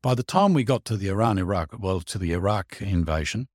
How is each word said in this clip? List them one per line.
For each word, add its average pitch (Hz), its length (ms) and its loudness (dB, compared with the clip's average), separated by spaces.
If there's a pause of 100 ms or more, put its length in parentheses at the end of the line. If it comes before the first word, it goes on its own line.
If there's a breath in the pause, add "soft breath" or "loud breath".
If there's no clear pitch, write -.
By 127 120 2
the 123 80 -2
time 196 300 4
we 139 120 4
got 120 220 0
to 110 100 -2
the 98 120 -2
Iran-Iraq, 98 680 0
well, 95 220 0
to - 180 -10
the 87 140 -2
Iraq 98 500 -2
invasion 85 720 -2